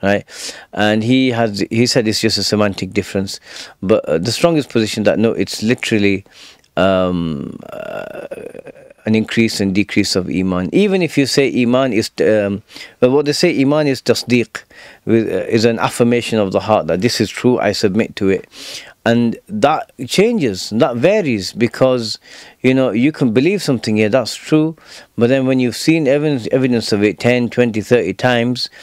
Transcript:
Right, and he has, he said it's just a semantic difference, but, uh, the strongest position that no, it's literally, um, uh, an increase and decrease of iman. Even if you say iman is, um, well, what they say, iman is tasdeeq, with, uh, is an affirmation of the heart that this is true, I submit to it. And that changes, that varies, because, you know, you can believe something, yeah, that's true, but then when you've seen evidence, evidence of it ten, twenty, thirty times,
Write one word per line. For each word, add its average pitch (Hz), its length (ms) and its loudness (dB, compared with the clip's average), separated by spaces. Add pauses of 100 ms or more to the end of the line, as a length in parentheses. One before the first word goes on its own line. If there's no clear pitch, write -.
Right, 101 240 0 (500)
and 107 280 0
he 131 280 2
has, 113 400 0
he 117 160 2
said 117 200 0
it's 110 140 -2
just 110 180 0
a 98 60 -4
semantic 101 480 -2
difference, 98 480 -6 (420)
but, 92 220 2
uh, 80 140 0
the 92 120 -2
strongest 156 380 0
position 110 340 -2
that 92 160 2
no, 113 140 2
it's - 280 -6
literally, 104 640 0 (520)
um, 90 800 0 (140)
uh, - 540 -14 (800)
an 110 100 2
increase 110 440 0
and 98 140 0
decrease 101 400 0
of 90 140 -2
iman. 92 440 -2
Even 196 300 2
if - 160 -2
you 139 80 2
say 135 240 2 (120)
iman 127 300 2
is, 110 180 -2 (100)
um, 101 420 2 (380)
well, 127 100 4
what 143 160 2
they 147 60 0
say, 151 280 0
iman 147 280 2
is 131 120 -2
tasdeeq, - 640 -2 (420)
with, 110 220 2
uh, 90 220 -4
is 110 160 2
an 117 160 0
affirmation 117 580 0
of 95 140 0
the 98 80 0
heart 92 260 0
that 82 140 0
this 120 200 0
is 104 80 0
true, 123 300 0
I 101 140 0
submit 101 440 -2
to 101 120 0
it. 95 180 -2 (600)
And 117 320 2 (100)
that 127 420 0 (160)
changes, 180 640 0
that 120 260 0
varies, 139 580 0
because, 120 640 0 (420)
you 131 140 2
know, 131 160 2
you 120 200 2
can 135 220 0
believe 160 300 2
something, 110 340 -2
yeah, 107 120 2
that's 113 260 0
true, 156 420 0 (400)
but 117 120 2
then 135 180 2
when 131 140 2
you've 120 160 0
seen 160 300 2
evidence, 143 460 0
evidence 123 400 0
of 101 100 2
it 104 160 2
ten, 120 300 2
twenty, 113 320 0
thirty 98 320 0
times, 123 560 -2 (140)